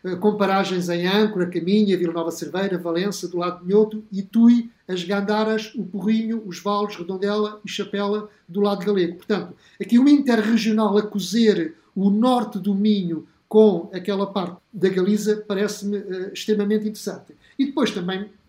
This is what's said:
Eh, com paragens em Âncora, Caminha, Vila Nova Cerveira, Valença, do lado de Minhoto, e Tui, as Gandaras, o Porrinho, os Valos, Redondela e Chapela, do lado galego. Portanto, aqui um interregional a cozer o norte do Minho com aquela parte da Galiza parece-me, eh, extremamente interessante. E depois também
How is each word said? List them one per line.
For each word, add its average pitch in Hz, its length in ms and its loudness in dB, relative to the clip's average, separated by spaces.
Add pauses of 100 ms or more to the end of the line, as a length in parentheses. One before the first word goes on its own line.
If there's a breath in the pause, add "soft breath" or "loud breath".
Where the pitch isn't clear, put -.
Eh, 185 140 -4
com 202 200 2
paragens 190 500 0
em 175 200 -2
Âncora, 196 420 2
Caminha, 185 480 2
Vila 170 160 -2
Nova 165 160 -2
Cerveira, 175 480 -4
Valença, 175 500 -4
do 175 100 -6
lado 175 220 -4
de 175 60 -20
Minhoto, 214 460 2
e 196 100 -6
Tui, 233 480 6 (180 loud breath)
as 180 160 -4
Gandaras, 214 720 -2
o 214 80 -6
Porrinho, 220 600 -2
os 175 140 -12
Valos, 208 360 -2
Redondela 202 720 -4
e - 40 -10
Chapela, 202 600 -4 (180 soft breath)
do 185 140 -4
lado 202 240 0
galego. 180 300 0
Portanto, 180 400 -4 (260 soft breath)
aqui 233 160 2
um 262 100 6
interregional 220 880 2
a 208 60 6
cozer 202 760 0 (200 loud breath)
o 196 160 2
norte 220 480 2
do 196 160 -2
Minho 196 520 0 (220 soft breath)
com 208 420 6
aquela 196 400 -4
parte 180 260 -6 (140)
da 190 180 0
Galiza 208 580 0
parece-me, 202 500 -4
eh, 185 340 -10
extremamente 214 560 -2
interessante. - 480 -12 (220 soft breath)
E 269 80 0
depois 285 240 -2
também 190 400 -6 (200)